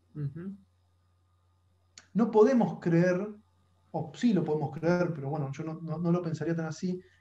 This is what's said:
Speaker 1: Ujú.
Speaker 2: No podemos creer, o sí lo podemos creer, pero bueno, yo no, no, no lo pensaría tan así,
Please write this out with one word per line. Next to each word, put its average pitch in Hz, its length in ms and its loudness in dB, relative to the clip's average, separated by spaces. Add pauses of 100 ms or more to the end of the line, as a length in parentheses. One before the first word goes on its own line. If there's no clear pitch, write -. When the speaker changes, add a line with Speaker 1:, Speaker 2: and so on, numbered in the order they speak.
(140)
Speaker 1:
Ujú. 160 400 -8 (1600)
Speaker 2:
No 226 160 2
podemos 220 500 6
creer, 180 460 2 (640)
o - 240 -6
sí 240 180 2
lo 170 120 2
podemos 151 260 -2
creer, 170 440 0
pero 139 160 -6
bueno, 147 220 -4
yo 160 120 -10
no, 160 160 -8
no, 160 180 -8
no 170 140 0
lo 175 100 2
pensaría 160 320 -4
tan 165 120 -4
así, 180 340 -6 (200)